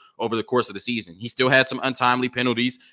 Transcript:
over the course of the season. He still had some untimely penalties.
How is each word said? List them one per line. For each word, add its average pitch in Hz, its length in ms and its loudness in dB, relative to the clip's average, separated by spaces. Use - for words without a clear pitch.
over 113 180 -2
the 107 60 0
course 120 280 0
of 98 40 -12
the 98 60 -8
season. 110 380 -6
He 117 100 -10
still 127 220 2
had 131 180 4
some 127 140 -4
untimely 127 480 0
penalties. 123 480 0